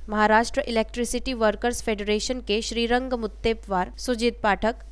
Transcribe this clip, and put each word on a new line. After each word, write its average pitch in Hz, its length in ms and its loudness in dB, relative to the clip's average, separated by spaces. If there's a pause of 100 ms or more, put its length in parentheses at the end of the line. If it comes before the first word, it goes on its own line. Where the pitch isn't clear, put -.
महाराष्ट्र 214 520 4
इलेक्ट्रिसिटी 240 720 -2
वर्कर्स 226 480 0
फेडरेशन 208 580 -2
के 208 200 0
श्रीरंग 233 520 0
मुत्तेपवार, 220 840 -2
सुजीत 233 460 0
पाठक, 214 320 2 (160)